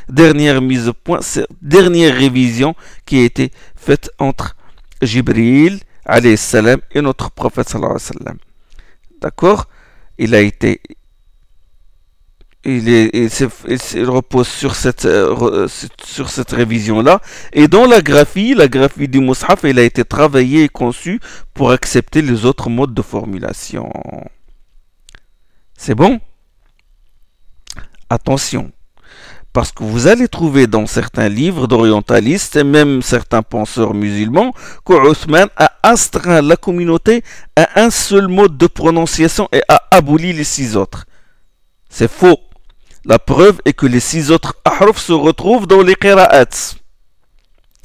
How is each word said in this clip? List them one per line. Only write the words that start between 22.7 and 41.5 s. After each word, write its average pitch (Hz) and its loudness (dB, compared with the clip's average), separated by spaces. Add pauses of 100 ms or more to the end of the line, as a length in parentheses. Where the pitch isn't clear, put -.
de 107 -4
formulation. - -10 (1900)
C'est 127 -4
bon ? 208 2 (1900)
Attention. - -6 (800)
Parce 117 -2
que - -14
vous 117 -2
allez 233 2
trouver 139 0
dans 107 -2
certains 110 -4
livres 135 -4
d'orientalistes 113 0
et 143 2
même 143 2
certains 120 -2
penseurs 110 -4
musulmans 107 -2 (300)
que 185 2
Othman 156 4
a - 2 (140)
astreint 175 0
la 156 2
communauté 175 -2 (320)
à 165 2
un 233 4
seul 196 0
mode 185 2
de 170 2
prononciation 165 -2
et 139 0
a - 2
aboli 160 2
les 151 -6
six 123 -6
autres. - -6 (840)